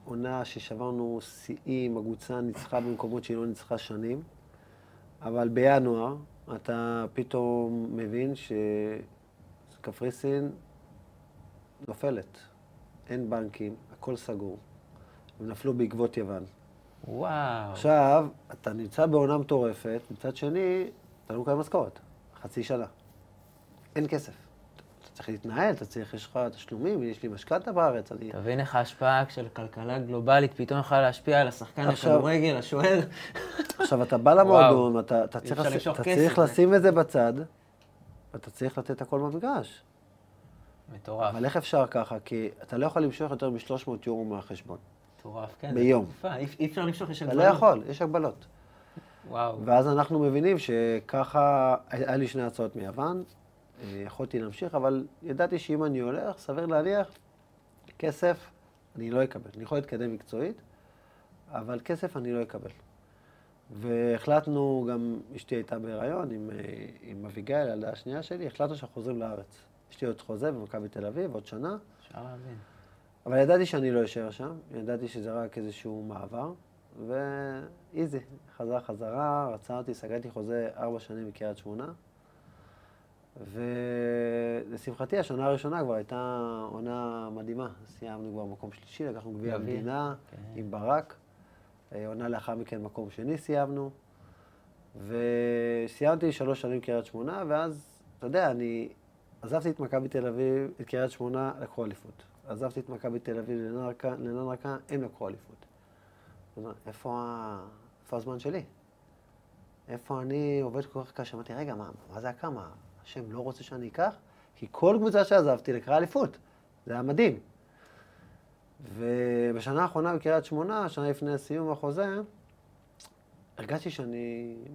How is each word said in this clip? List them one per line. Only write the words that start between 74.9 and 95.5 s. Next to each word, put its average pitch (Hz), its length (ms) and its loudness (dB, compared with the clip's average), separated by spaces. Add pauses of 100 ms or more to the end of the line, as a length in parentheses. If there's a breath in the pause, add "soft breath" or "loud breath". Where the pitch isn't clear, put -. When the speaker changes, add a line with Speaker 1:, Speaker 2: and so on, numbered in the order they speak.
Speaker 1:
שזה 110 240 -8
רק 117 260 -6
איזשהו 107 440 -10
מעבר, 107 500 -10 (540)
ואיזי, 139 1120 -6 (380)
חזר 120 240 -2
חזרה, 123 720 -2
רצה 120 240 -8
אותי, 123 160 -8
סגרתי 117 360 -8
חוזה 113 460 -4
ארבע 117 220 -4
שנים 110 320 -12
בקריית 104 260 -8
שמונה, 113 360 -12 (1400 soft breath)
ולשמחתי, 120 1800 -4
השנה 135 280 -2
הראשונה 147 360 0
כבר 120 120 0
הייתה 123 460 -4 (300)
עונה 117 600 -6
מדהימה. 117 380 -8 (180)
סיימנו 110 460 -12
כבר 107 120 -8
מקום 101 280 -12
שלישי, - 320 -12
לקחנו 113 280 -8
גביע 107 260 -4
Speaker 2:
גביע. 110 160 -4
Speaker 1:
המדינה 139 400 -4 (160)
Speaker 2:
כן. - 60 -20 (180)
Speaker 1:
עם 107 160 -10
ברק, 117 440 0 (800 soft breath)
אה, 107 120 -8
עונה 117 220 -6
לאחר 117 260 -4
מכן 113 280 -8
מקום 104 280 -10
שני 135 280 -6
סיימנו, 139 520 -2 (1160 soft breath)
וסיימתי 120 1300 0